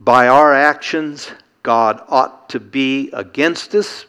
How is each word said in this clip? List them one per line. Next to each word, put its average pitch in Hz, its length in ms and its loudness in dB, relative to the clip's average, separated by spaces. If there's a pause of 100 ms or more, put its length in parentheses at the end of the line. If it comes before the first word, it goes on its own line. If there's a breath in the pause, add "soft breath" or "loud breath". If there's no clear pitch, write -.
by 123 280 4
our 143 260 4
actions, 151 760 -4 (380)
God 117 400 0
ought - 420 -2
to 120 100 -8
be 135 520 -6
against 143 600 -6
us, - 340 -6